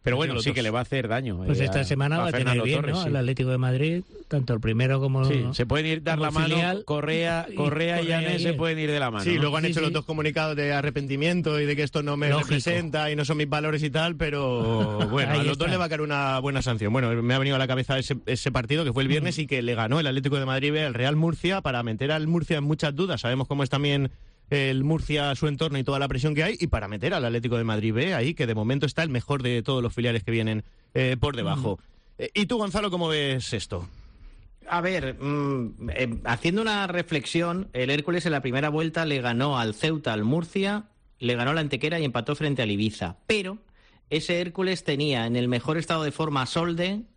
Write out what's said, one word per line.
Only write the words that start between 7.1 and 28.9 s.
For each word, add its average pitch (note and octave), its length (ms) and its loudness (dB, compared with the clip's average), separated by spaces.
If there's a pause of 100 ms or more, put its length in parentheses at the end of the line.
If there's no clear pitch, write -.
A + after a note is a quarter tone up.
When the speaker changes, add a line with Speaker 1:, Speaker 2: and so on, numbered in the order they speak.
Speaker 3:
Y F#3+ 60 -12
Speaker 1:
Correa E3 480 2
y - 20 0
Speaker 3:
Correa E3 160 2
Speaker 1:
Yané E3+ 140 0
Speaker 3:
y E3 40 0
Speaker 1:
se E3+ 140 2
pueden D#3+ 240 0
ir D3+ 140 0
de D3 80 2
la B2+ 100 2
mano. G#2 140 -2
Speaker 2:
Sí, F3 160 4
luego D3 180 2
han D#3+ 80 2
hecho E3+ 100 2
Speaker 3:
Sí, D3 40 2
Speaker 2:
los D#3+ 80 2
Speaker 3:
sí. E3 80 0
Speaker 2:
dos D3+ 100 -2
comunicados D#3 500 0
de C#3+ 180 0
arrepentimiento D3 880 0
y D3 60 2
de D3 100 2
que D3 60 0
esto D3 220 0
no D3 140 -2
me D3 120 2
Speaker 3:
Lógico. D3 200 2
Speaker 2:
representa D#3 600 0
y D3 40 0
no D3 100 0
son D3+ 120 0
mis D3+ 120 0
valores D3+ 320 0
y D3+ 80 0
tal, D#3+ 260 0
pero A#2+ 840 0
Speaker 3:
<laughs> G#2 100 2
Speaker 2:
bueno, C#3 220 2
a - 20 2
Speaker 3:
Ahí D3 60 2
Speaker 2:
los C#3+ 180 2
dos E3 80 0
Speaker 3:
está. F3 60 2
Speaker 2:
le F#3 60 2
va F3 80 2
a D#3+ 40 -4
caer D3+ 120 -2
una C#3+ 360 0
buena C3+ 240 0
sanción. A2 320 0
Bueno, B2 160 2 (140)
me B2 100 2
ha C3+ 60 4
venido C3+ 160 2
a C3 40 2
la C3 60 2
cabeza C3 320 0
ese, C3 180 -2 (120)
ese B2 240 0
partido C3 320 0
que B2 100 0
fue C3+ 80 2
el C3+ 80 0
viernes D3 300 0
Speaker 3:
Mm. - 20 -2
Speaker 2:
y C#3+ 60 -4
que B2+ 160 -2
le A#2+ 100 0
ganó A#2 260 2
el D#3 60 0
Atlético C3+ 320 0
de C3+ 80 0
Madrid C3 260 0
B D#3 140 0
al B2+ 80 -2
Real B2+ 220 2
Murcia E3+ 460 2
para B2 200 -2
meter A#2+ 300 -2
al D#3 160 0
Murcia E3 320 2
en C#3+ 40 -2
muchas D3 320 0
dudas. D#3+ 260 -2
Sabemos B2+ 260 0
cómo C#3+ 160 0
es B2+ 80 -2
también C#3 400 2 (400)
el C3+ 320 2
Murcia, D3 500 0
su D3+ 140 0
entorno D3 320 0
y C3 40 -2
toda C#3 140 0
la C#3 100 0
presión C3+ 280 0
que D#3 80 2
hay, G3+ 160 0
y E3+ 80 0
para G#2 200 0
meter G#2+ 280 -2
al C3+ 100 0
Atlético A#2 320 0
de A#2 60 0
Madrid A2 320 0
B E3+ 180 0
ahí, C#3+ 220 0
que C#3 100 0
de A2+ 80 0
momento B2 320 0
está D3+ 160 -2